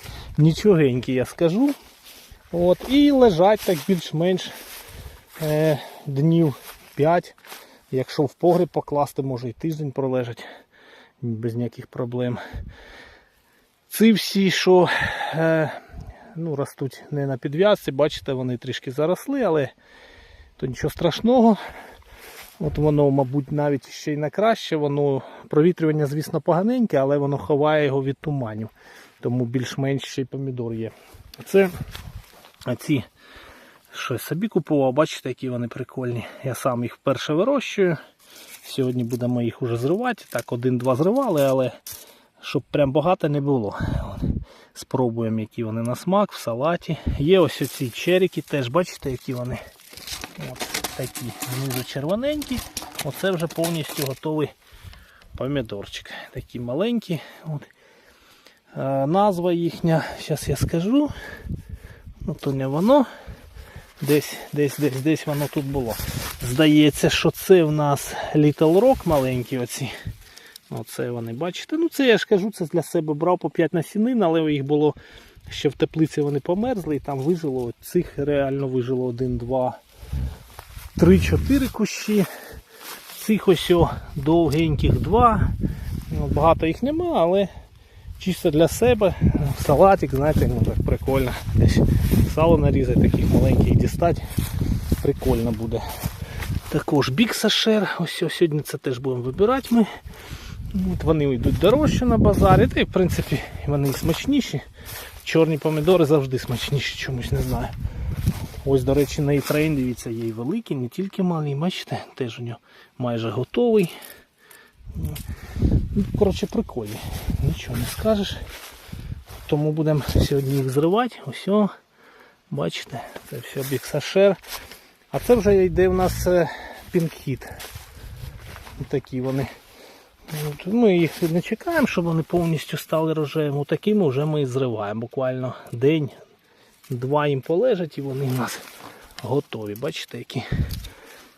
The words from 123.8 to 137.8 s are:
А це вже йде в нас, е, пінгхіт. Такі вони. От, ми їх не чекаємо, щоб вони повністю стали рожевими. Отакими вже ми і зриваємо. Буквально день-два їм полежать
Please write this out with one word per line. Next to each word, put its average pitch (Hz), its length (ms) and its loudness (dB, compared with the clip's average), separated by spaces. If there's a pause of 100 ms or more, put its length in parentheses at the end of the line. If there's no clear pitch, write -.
А 139 80 -2
це - 160 4
вже 196 300 4
йде 180 220 4
в 180 60 2
нас, 185 340 0
е, 180 220 4 (420)
пінгхіт. 156 560 -2 (1400)
Такі 127 320 -4
вони. 131 260 -2 (1000)
От, 143 180 -10
ми 208 300 6
їх 165 240 2
не 165 200 2
чекаємо, 302 460 0
щоб 175 180 0
вони 165 180 0
повністю 165 540 -2
стали 160 360 0
рожевими. 147 460 -2
Отакими 190 480 2
вже 135 180 0
ми 151 160 0
і 139 40 0
зриваємо. 117 560 -2
Буквально 127 520 -4 (180)
день-два 139 1600 -2
їм 135 140 0
полежать 180 560 0